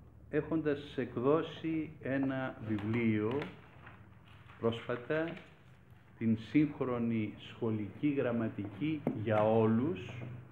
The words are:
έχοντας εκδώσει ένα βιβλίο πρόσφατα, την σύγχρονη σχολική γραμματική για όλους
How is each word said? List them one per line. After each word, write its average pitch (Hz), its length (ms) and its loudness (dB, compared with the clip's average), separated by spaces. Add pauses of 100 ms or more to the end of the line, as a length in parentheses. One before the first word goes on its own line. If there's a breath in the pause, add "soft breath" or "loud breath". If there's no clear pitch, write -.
(300)
έχοντας 151 640 0
εκδώσει 151 960 0 (100)
ένα 131 560 -2 (100)
βιβλίο 110 720 2 (1160)
πρόσφατα, 139 760 -2 (840)
την 113 180 4 (140)
σύγχρονη 120 840 2 (160)
σχολική 107 580 -2
γραμματική 123 920 0 (200)
για 107 200 4
όλους 113 680 4 (420)